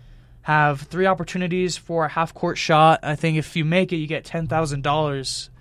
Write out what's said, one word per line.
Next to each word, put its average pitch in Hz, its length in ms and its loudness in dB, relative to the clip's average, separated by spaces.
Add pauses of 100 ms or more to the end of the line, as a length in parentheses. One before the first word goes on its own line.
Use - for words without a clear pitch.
(440)
Have 147 380 2
three 175 260 -2
opportunities 180 680 -2
for 165 280 -2
a 143 40 -4
half-court 170 500 -2
shot. 160 420 6
I 151 140 -4
think 160 220 0
if - 180 -6
you 160 100 0
make 180 280 2
it, - 20 -2
you 156 100 -4
get 147 200 -6
ten 165 200 -6
thousand 151 380 -2
dollars. 143 680 -2 (120)